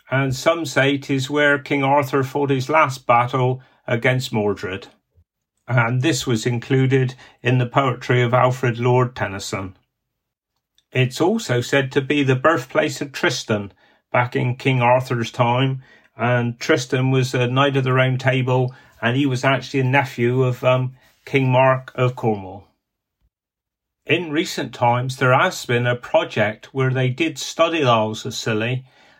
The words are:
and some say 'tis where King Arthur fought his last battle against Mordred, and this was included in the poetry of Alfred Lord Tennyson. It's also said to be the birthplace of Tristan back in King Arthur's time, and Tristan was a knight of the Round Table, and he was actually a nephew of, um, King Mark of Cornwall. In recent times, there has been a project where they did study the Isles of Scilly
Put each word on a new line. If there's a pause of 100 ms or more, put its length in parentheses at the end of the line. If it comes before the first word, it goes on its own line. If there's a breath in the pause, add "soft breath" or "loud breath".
(120)
and
some
say
'tis
where
King
Arthur
fought
his
last
battle (240 soft breath)
against
Mordred, (800)
and
this
was
included (260 loud breath)
in
the
poetry
of
Alfred
Lord
Tennyson. (1160)
It's
also
said
to
be
the
birthplace
of
Tristan (380 soft breath)
back
in
King
Arthur's
time, (340 loud breath)
and
Tristan
was
a
knight
of
the
Round
Table, (260 loud breath)
and
he
was
actually
a
nephew
of,
um, (320 soft breath)
King
Mark
of
Cornwall. (1400)
In
recent
times,
there
has
been
a
project
where
they
did
study
the
Isles
of
Scilly (360 soft breath)